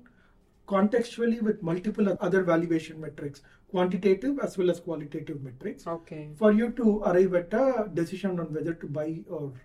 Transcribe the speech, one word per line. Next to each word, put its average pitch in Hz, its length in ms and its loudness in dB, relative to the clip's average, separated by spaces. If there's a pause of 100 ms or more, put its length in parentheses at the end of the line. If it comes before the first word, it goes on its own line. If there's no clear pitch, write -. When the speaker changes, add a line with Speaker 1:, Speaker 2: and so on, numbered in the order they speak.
(680)
Speaker 1:
contextually 226 760 2
with 214 220 0
multiple 185 580 0
other 185 220 2
valuation 165 580 0
metrics, 151 420 -10 (280)
quantitative 190 680 0
as 190 180 -6
well 180 100 2
as 170 120 0
qualitative 151 600 -8
metrics, 131 460 -10
Speaker 2:
Okay. 160 480 -10
Speaker 1:
for 214 160 4
you 226 220 4
to 208 320 2
arrive 180 300 4
at 175 200 0
a 247 400 2
decision 180 460 -2
on 156 120 -6
whether 156 220 -4
to 180 140 -16
buy 156 400 -6
or, 147 240 -8 (120)